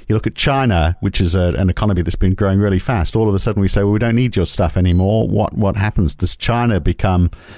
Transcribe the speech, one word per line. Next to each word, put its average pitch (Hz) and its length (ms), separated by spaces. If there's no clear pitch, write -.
You 110 60
look - 140
at - 80
China, 107 640
which 98 200
is 87 140
a, 87 220
an 92 120
economy 92 340
that's 87 120
been 95 200
growing 98 260
really 98 180
fast. 101 380
All 110 120
of 98 60
a 95 60
sudden 104 200
we 95 60
say, 101 160
"Well, 101 100
we 107 60
don't 117 160
need 120 220
your 87 100
stuff - 300
anymore." 92 500
What, 104 280
what 98 200
happens? 101 400
Does - 220
China 120 420
become, 90 540